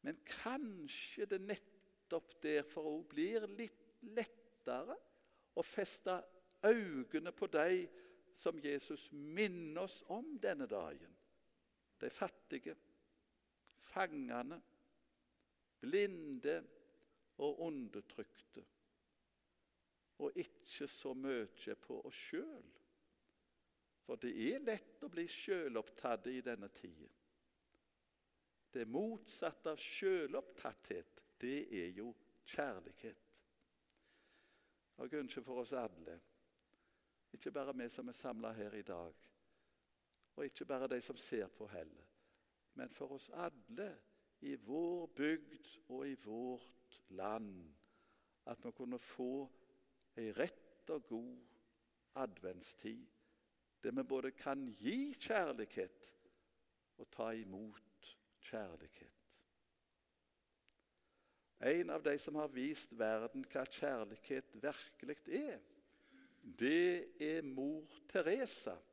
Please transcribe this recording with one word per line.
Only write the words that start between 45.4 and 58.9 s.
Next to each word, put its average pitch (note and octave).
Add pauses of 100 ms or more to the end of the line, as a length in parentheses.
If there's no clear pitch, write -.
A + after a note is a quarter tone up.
og C3
i C3+
vårt B2 (100)
land, F#2+ (720)
at A#2+
vi A#2+
kunne B2
få C3 (640)
en A2+
rett -
og D3+
god -
adventstid, F#2+ (800)
der A2+
vi C3
både C3+
kan C#3 (120)
gi B3+
kjærlighet B2 (840)
og -
ta A2+
imot G#2 (320)
kjærlighet. F#2 (2500)